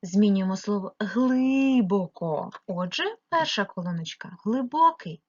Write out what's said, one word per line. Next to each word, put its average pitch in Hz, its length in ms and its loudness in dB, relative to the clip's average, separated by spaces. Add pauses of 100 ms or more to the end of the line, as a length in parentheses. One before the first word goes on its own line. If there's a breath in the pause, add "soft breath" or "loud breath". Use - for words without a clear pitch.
Змінюємо 190 540 2
слово 202 420 -4
глибоко. 247 1500 0 (180)
Отже, 180 360 -4 (260)
перша 311 360 0
колоночка. 175 760 -8
Глибокий. 247 840 0